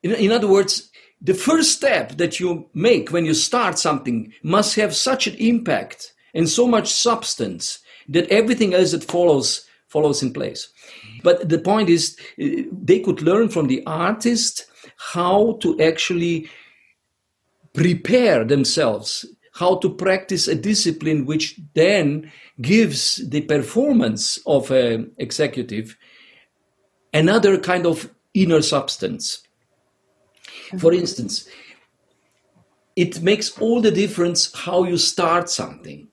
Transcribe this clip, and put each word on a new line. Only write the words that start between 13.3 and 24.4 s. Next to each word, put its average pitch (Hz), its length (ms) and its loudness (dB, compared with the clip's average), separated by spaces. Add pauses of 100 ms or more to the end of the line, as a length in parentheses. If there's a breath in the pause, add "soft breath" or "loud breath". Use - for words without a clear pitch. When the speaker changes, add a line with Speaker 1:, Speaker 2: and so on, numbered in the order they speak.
Speaker 1:
from 160 180 0
the 131 200 0
artist 220 760 -2 (320 loud breath)
how 202 640 0
to 160 200 0
actually 165 680 0 (1300 loud breath)
prepare 175 680 2
themselves, 135 840 -2 (280)
how 180 240 0
to 185 120 0
practice 190 580 -2
a - 60 -2
discipline 156 720 -2
which 156 340 -4 (140)
then 156 580 0 (300 loud breath)
gives 160 680 0
the 143 140 -2
performance 151 1040 0